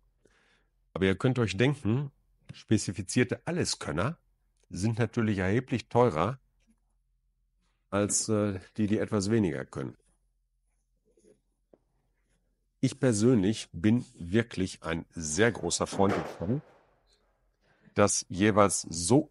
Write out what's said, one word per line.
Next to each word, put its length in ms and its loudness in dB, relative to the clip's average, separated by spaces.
Aber 120 0
ihr 100 2
könnt 220 0
euch 180 0
denken, 560 0
spezifizierte 920 -2
Alleskönner 720 -4
sind 260 -4
natürlich 400 -2
erheblich 500 -2
teurer 520 2
als, 360 0
äh, 320 0
die, 120 0
die 100 0
etwas 320 -2
weniger 360 0
können. 300 -10
Ich 180 -2
persönlich 720 2
bin 320 2
wirklich 640 -4
ein 300 -6
sehr 400 0
großer 340 -4
Freund 300 0
davon, 480 -6
das 360 2
jeweils 520 4
so 500 0